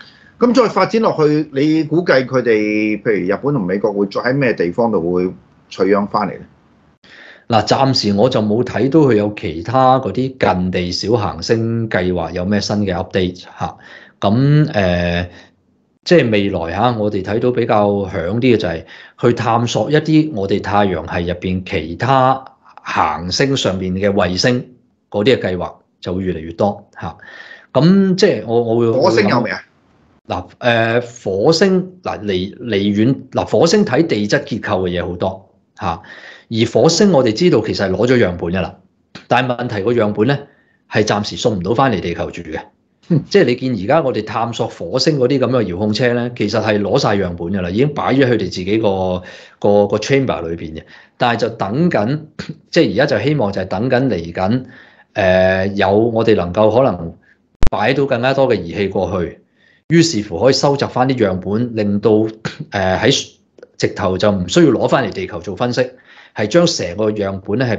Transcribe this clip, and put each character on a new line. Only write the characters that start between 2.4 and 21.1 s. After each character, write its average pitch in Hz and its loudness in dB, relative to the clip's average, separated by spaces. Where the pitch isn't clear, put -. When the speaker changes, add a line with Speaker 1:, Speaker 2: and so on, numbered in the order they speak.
Speaker 1:
哋， 107 0
譬 104 0
如 92 0
日 98 -2
本 143 -2
同 113 0
美 92 -2
國 101 0
會 101 2
再 - -6
喺 127 0
咩 127 2
地 87 0
方 117 0
度 87 0
會 90 0
取 - -4
樣 101 2
返 104 -2
嚟 - -10
呢？ - -18
Speaker 2:
嗱， 110 2
暫 131 2
時 104 0
我 101 4
就 123 0
冇 107 0
睇 120 -2
到 151 4
佢 135 6
有 104 0
其 82 -8
他 131 4
嗰 104 -4
啲 117 -2
近 90 -2
地 90 -2
小 98 -2
行 85 -2
星 113 -2
計 90 0
劃 85 -4
有 90 -4
咩 101 0
新 101 -2
嘅 92 -2
update 90 -4
吓。 85 -8
噉， 139 4
呃， 87 0
即 - 4
係 127 4
未 101 0
來 85 -4
吓， 117 0
我 104 -2
哋 101 -4
睇 101 -2
到 123 2
比 120 -2
較 107 2
響 98 -4
啲 - -
嘅 117 4
就 98 -2
係 82 -6
去 123 4
探 117 0
索 117 -2
一 147 2
啲 156 2
我 98 -4
哋 98 -2
太 101 0
陽 92 0